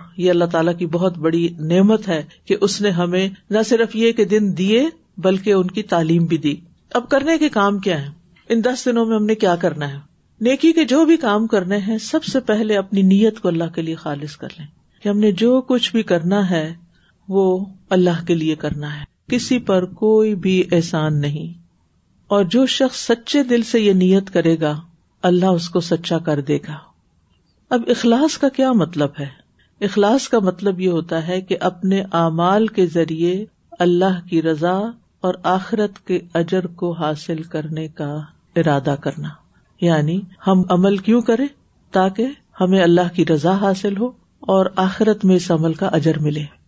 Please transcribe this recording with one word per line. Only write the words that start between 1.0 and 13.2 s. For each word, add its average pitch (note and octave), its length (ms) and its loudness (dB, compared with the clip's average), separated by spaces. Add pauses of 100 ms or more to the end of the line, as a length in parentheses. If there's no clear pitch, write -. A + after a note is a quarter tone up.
بڑی E3 300 0 (100)
نعمت F#3+ 500 2
ہے D#3+ 140 -2 (220)
کہ - 160 -2
اس G3+ 200 -2
نے G3+ 100 0
ہمیں F3 380 0 (220)
نہ G#3 160 0
صرف A3+ 300 0
یہ A3+ 160 2
کہ A#3 120 0
دن G3 340 0
دیے A3 300 2 (280)
بلکہ F#3+ 360 0
ان F#3+ 140 2
کی G#3 160 -6
تعلیم E3+ 420 2
بھی E3 120 0
دی۔ C#3+ 180 -2 (400)
اب D4 140 -2
کرنے D4 300 2
کے D4+ 100 2
کام G3+ 300 0
کیا F3+ 240 -2
ہیں؟ C#3+ 80 -14 (380)
ان A3+ 160 0
دس B3+ 200 -4
دنوں A#3 220 0
میں A3+ 100 0
ہم G#3 80 0
نے G#3+ 100 2
کیا G3 220 2
کرنا D3 360 -4
ہے؟ C#3 60 -12 (420)
نیکی C4+ 320 2
کے E4 120 2
جو C4+ 200 2
بھی D#4+ 120 6
کام A3 300 0
کرنے G3 300 0
ہیں G#3 220 -2
سب D4+ 260 -4
سے - 160 -2
پہلے G#3+ 360 0
اپنی G3 260 0
نیت G3+ 380 4